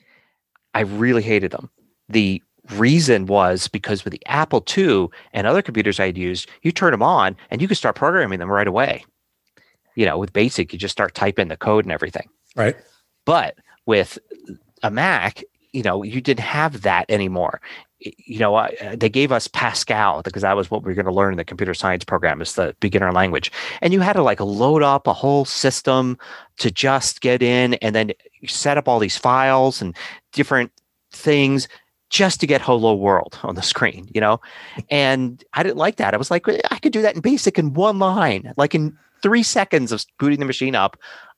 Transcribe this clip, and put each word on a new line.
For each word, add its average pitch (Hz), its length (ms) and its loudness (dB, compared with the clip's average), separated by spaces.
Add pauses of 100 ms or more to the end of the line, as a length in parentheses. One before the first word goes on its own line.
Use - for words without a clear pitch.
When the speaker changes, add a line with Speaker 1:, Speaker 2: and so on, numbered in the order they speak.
(760)
Speaker 1:
I 113 60 0
really 110 420 0
hated 104 300 0
them. - 180 -12 (380)
The 98 340 0 (300)
reason 120 540 4
was 92 420 2
because 104 360 -4
with 92 80 -10
the - 140 -14
Apple 143 340 0
two 131 500 2 (220)
and 101 140 -2
other 170 160 2
computers 107 360 -2
I 98 80 2
had 92 120 -4
used, 90 300 -6 (140)
you 170 100 0
turn 170 200 2
'em 156 100 0
on 127 340 2 (140)
and 127 120 -4
you 190 60 0
could 220 100 0
start 113 180 -2
programming 139 420 0
them 87 120 -6
right 101 180 2
away. 113 360 -2 (880)
You 113 120 2
know, 80 120 0
with 95 140 -6
basic, 104 400 0
you 90 60 -10
just 98 140 -6
start 101 220 -2
typing 101 340 -2
the 76 80 -8
code 107 280 2
and 95 80 -6
everything. - 360 -6 (260)
Speaker 2:
Right. 113 220 0 (480)
Speaker 1:
But 147 320 0 (300)
with 190 320 2 (640)
a 107 80 0
Mac, 117 520 -2 (300)
you 131 100 -6
know, 101 200 -2
you 113 180 -6
didn't 123 240 -2
have 151 380 -2
that 92 280 0
anymore. 92 500 -2 (440)
Y-, - 120 -14
you - 220 -12
know, 107 160 2
I, 110 260 0
uh, 104 160 -10
they 117 120 2
gave 131 240 0
us 117 160 0
Pascal 107 720 -2
because 95 200 -8
that 98 140 2
was 98 140 -2
what 107 140 -4
we 95 80 -6
were - 20 -6
gonna 92 200 -2
learn 98 180 2
in 90 40 -4
the 85 80 -4
computer 90 300 -6
science 92 300 -2
program, 85 360 0
is - 140 -8
the 90 240 -2
beginner 95 320 0
language. 90 400 0 (320)
And 175 100 2
you 196 80 4
had 185 120 2
to, 185 100 2
like, 113 180 2
load 120 440 2
up 139 240 2
a 107 40 4
whole 139 320 2
system 131 720 0 (420)
to 117 120 0
just 135 500 -2
get 123 220 2
in, 123 320 2
and 107 200 -2
then 110 180 0 (280)
you - 60 -20
set 143 320 -2
up - 80 0
all 120 140 2
these 101 180 -2
files 131 640 2
and 87 140 -8 (360)
different 127 380 0 (400)
things 139 560 2 (420)
just 190 320 0
to - 60 -2
get 139 140 2
Hello 113 340 2
World 98 480 0
on 92 140 -6
the 90 60 -8
screen, - 520 -2
you 110 60 -2
know? 107 200 2 (240)
Speaker 2:
<laughs> - 260 -14
Speaker 1:
And 131 520 0 (120)
I 151 100 0
didn't 190 120 -2
like 170 200 0
that. 98 180 -2
I 107 40 2
was 131 120 -4
like, 175 180 -2
"I - 300 -2
could 302 140 0
do 220 100 0
that 208 140 2
in 170 40 -8
basic 226 380 0
in 147 160 2
one 196 240 2
line, 160 580 0
like, 147 200 2
in 151 200 -2 (240)
three 226 220 4
seconds 165 480 0
of 110 160 -6 (140)
booting 143 180 2
the 143 80 -4
machine 131 300 -2
up, - 200 0 (420)